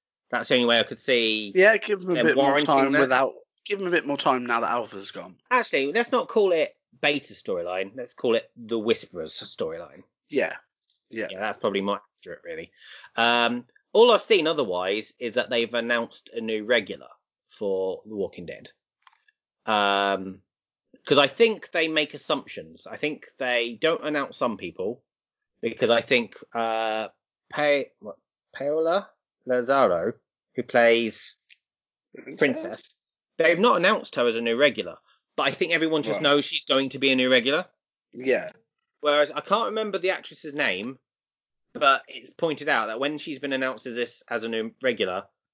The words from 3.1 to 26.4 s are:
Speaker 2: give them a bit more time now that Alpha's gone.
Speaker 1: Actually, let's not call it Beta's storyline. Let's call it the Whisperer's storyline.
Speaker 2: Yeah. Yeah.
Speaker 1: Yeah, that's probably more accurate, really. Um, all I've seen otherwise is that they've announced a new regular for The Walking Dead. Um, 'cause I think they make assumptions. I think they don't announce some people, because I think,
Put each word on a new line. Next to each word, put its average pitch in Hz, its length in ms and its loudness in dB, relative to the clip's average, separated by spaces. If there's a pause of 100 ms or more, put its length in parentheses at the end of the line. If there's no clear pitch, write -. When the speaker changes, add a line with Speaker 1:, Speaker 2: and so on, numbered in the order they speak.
Speaker 2:
give 202 140 -4
them 185 80 -4
a - 20 -2
bit 160 160 0
more 143 100 -2
time 127 300 0
now 117 140 0
that 110 100 0
Alpha's 104 400 -6
gone. 90 260 -14 (140)
Speaker 1:
Actually, 156 420 0
let's 233 200 -2
not 233 160 0
call 196 240 2
it 160 240 0 (260)
Beta's 147 400 -2
storyline. 92 540 -4
Let's 123 180 -14
call 117 200 0
it - 220 -2
the 117 220 -6
Whisperer's 90 560 -4
storyline. - 680 -10 (260)
Speaker 2:
Yeah. - 280 -2 (540)
Yeah. 110 200 -6
Speaker 1:
Yeah, 95 100 -10
that's 104 180 -6
probably 98 220 -2
more 98 200 -2 (200)
accurate, - 240 -16
really. 82 260 -12 (460)
Um, 120 480 2 (280)
all 226 200 8
I've 202 100 4
seen 180 240 2
otherwise 104 720 -2
is 113 160 -6
that 120 160 -2
they've 117 240 0
announced 117 580 -4
a 117 80 -8
new 110 240 -4
regular 95 440 -2 (400)
for 95 580 -4
The 107 80 -12
Walking 90 320 -6
Dead. - 240 -16 (960)
Um, 98 760 0 (640)
'cause 147 120 4
I 143 80 6
think 220 460 0
they 165 160 0
make 156 260 -2
assumptions. 123 720 -8
I 107 100 -14
think 151 300 -6 (120)
they 120 420 -2
don't 160 240 0
announce 147 320 -4
some 120 200 -2
people, 95 480 -8 (560)
because 113 300 0
I 117 100 4
think, 117 360 0 (180)